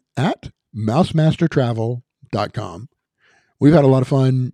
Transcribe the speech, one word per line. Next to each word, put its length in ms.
at 320
mousemastertravel 1300
dot 220
com. 340
We've 140
had 120
a 20
lot 140
of 60
fun 460